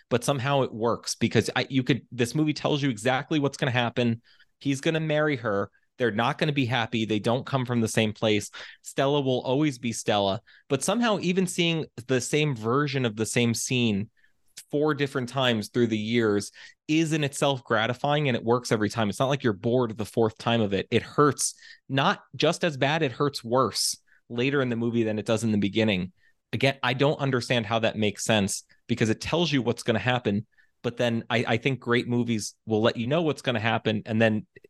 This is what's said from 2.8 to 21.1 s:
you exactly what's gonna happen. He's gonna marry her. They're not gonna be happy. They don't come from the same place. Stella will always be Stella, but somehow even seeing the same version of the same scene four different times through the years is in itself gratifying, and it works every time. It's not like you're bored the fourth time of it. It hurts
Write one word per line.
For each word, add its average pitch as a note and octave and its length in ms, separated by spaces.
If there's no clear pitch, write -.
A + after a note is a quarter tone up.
you C#3+ 80
exactly B2+ 480
what's C#3 180
gonna C#3+ 140
happen. A#2+ 500
He's C#3 220
gonna D#3+ 180
marry D3+ 380
her. G#2+ 340
They're A#2+ 120
not A#2 260
gonna D#3 160
be C#3 140
happy. A2+ 380
They G#2+ 160
don't A#2+ 260
come B2+ 180
from A#2+ 160
the A2 80
same G#2+ 240
place. G#2+ 380
Stella C#3+ 380
will C3 220
always C3+ 360
be A#2 140
Stella, G2+ 480
but C#3 140
somehow G#3+ 380
even F3+ 260
seeing E3 400
the B2+ 120
same D3 360
version C3 480
of A2 100
the A2 100
same A#2 300
scene A#2 560
four D3+ 240
different C3+ 340
times B2 400
through A#2+ 180
the A2 120
years G#2+ 540
is D#3 260
in D3+ 120
itself C#3 400
gratifying, B2+ 640
and A#2 80
it - 80
works A#2+ 260
every G#2+ 180
time. A2 200
It's G2 100
not C3 100
like C#3 140
you're A#2+ 100
bored A#2 440
the G#2+ 80
fourth A2+ 340
time A#2 220
of G2+ 120
it. F#2 200
It A2+ 100
hurts - 520